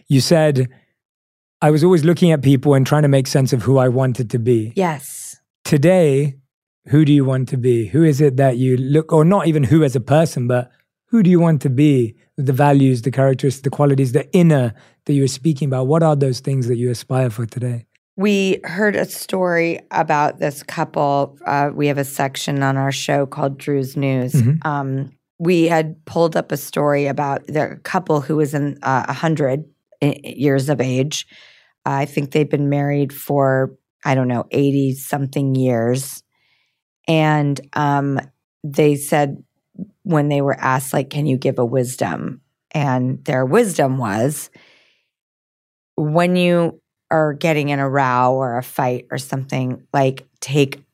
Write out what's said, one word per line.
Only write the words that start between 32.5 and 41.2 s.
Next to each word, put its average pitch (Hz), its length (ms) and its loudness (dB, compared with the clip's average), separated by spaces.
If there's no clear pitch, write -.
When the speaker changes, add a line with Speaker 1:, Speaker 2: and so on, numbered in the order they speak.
Speaker 2:
married 143 440 -2
for, 135 600 0
I 139 120 0
don't 127 120 0
know, 120 220 -4
eighty-something 139 1040 -2
years. 127 680 -2
And, 151 540 0
um, 143 460 -2
they 147 320 2
said 147 460 -2
when 151 240 0
they 143 120 0
were 139 200 0
asked, 131 320 -2
like, 139 180 -2
"Can 147 160 -4